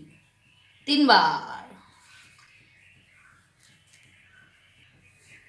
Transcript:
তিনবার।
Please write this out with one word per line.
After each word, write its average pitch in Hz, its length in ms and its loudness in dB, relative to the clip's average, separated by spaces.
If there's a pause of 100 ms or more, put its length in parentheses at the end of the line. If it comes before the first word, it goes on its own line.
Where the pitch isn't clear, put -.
(880)
তিনবার। 226 760 0 (3750)